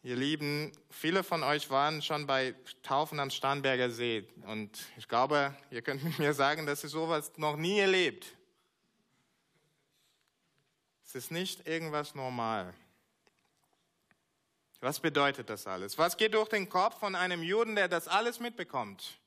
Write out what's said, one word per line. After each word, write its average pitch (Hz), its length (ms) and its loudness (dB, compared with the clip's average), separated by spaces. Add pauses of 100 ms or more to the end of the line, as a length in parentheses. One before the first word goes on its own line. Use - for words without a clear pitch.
Ihr 123 140 -4
Lieben, 147 560 -2 (180)
viele 185 360 0
von 160 180 0
euch 147 260 0
waren 147 320 2
schon 147 240 -2
bei 135 300 0 (280)
Taufen 147 360 0
am 139 100 -2
Starnberger 135 640 2
See. 113 340 -2 (180)
Und 107 360 -8 (160)
ich - 140 -18
glaube, 139 440 2 (180)
ihr 117 100 -8
könnt 139 240 -4
mit 156 120 -2
mir 147 160 4
sagen, 147 320 2
dass 143 200 -2
ihr 147 40 -10
sowas 160 460 -2
noch 151 220 0
nie 185 220 2
erlebt. 185 460 4 (2750)
Es - 120 -18
ist 123 160 -8
nicht 180 360 -4
irgendwas 156 480 -2
normal. 113 580 -2 (2000)
Was 131 220 -4
bedeutet 143 480 2
das 107 180 -8
alles? 95 300 -6
Was 170 180 4
geht 220 180 2
durch 214 140 4
den 202 220 -2
Kopf 185 280 2
von 196 160 -4
einem 180 300 0
Juden, 220 320 2
der 190 140 4
das 170 180 0
alles 226 320 2
mitbekommt? 131 880 -6